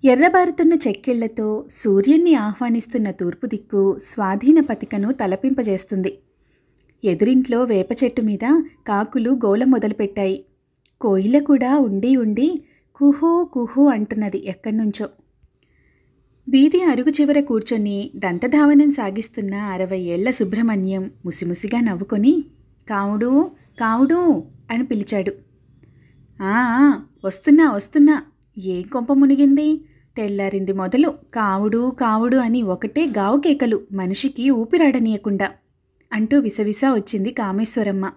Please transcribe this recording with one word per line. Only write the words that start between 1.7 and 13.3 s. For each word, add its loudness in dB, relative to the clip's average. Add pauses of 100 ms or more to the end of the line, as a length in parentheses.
సూర్యుణ్ణి 4
ఆహ్వానిస్తున్న -2
తూర్పు -6
దిక్కు -2
స్వాధీన 2
పతికను -4
తలపింపజేస్తుంది. -2 (880)
ఎదురింట్లో 2
వేప 0 (160)
చెట్టు -2
మీద 0 (240)
కాకులు -2
గోల 0
మొదలుపెట్టాయి. -2 (580)
కోయిల 2
కూడా 2
ఉండి 0
ఉండి -2 (320)
కుహూ 2